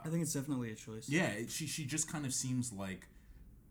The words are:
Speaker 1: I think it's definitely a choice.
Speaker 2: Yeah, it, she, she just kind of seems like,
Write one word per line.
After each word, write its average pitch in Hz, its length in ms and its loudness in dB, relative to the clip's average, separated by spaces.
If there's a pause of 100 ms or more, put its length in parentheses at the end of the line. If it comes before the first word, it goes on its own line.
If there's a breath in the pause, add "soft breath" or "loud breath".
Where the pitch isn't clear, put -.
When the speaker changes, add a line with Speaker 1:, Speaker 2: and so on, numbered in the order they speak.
Speaker 1:
I 165 40 -2
think 165 140 4
it's 135 100 2
definitely 131 380 0
a 110 40 -4
choice. 110 320 -8
Speaker 2:
Yeah, 160 260 6
it, 107 180 -2
she, - 160 -2
she 156 180 -2
just 151 240 0
kind 147 160 -2
of 131 80 0
seems 127 400 2
like, 95 360 -4 (640 soft breath)